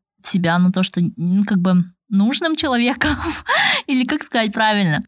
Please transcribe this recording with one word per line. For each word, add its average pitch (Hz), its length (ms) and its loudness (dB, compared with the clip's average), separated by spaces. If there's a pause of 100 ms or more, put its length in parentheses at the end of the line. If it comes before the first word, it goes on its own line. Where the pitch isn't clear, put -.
(240)
себя, 175 340 0
ну, 180 140 4
то, 185 100 0
что, - 180 -4 (160)
ну, 180 280 0
как 208 140 0
бы 180 260 2 (240)
нужным 269 480 0
человеком, 262 540 0 (400)
<laughs> 719 360 0
или 254 180 0
как 285 200 -2
сказать 220 280 -2
правильно. 208 560 2